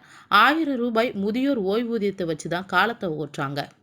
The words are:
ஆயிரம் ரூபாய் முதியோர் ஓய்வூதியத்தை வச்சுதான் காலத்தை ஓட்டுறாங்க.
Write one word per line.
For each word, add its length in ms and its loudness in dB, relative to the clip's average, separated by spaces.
ஆயிரம் 480 4
ரூபாய் 380 0
முதியோர் 500 0
ஓய்வூதியத்தை 600 -2
வச்சுதான் 400 -4
காலத்தை 440 0
ஓட்டுறாங்க. 580 -6